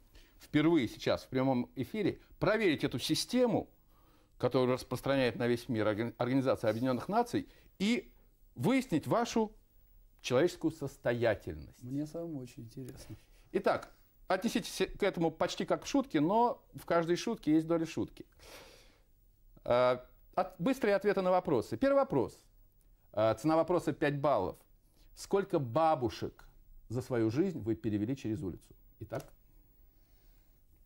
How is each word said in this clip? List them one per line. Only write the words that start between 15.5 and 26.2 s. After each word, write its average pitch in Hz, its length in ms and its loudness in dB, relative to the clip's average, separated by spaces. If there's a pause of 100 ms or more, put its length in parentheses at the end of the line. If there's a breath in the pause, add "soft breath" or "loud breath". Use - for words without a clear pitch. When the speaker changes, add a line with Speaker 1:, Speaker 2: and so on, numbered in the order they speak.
Speaker 1:
как 165 180 -2
к - 40 -14
шутке, 254 340 0
но 214 420 2 (120)
в 131 100 -16
каждой 170 300 2
шутке 170 400 -2
есть 160 120 2
доля 165 200 0
шутки. - 380 -8 (1400 loud breath)
Э, 123 320 4 (380)
от-, 185 240 -4
быстрые 214 360 0
ответы 196 260 0
на 185 100 2
вопросы. 160 460 0
Первый 277 180 2
вопрос. 180 440 0 (760)
Э, 110 260 4
цена 156 160 2
вопроса 165 360 2
пять 143 280 -2
баллов. 123 360 0 (600 soft breath)
Сколько 190 420 -2
бабушек 135 920 0 (420)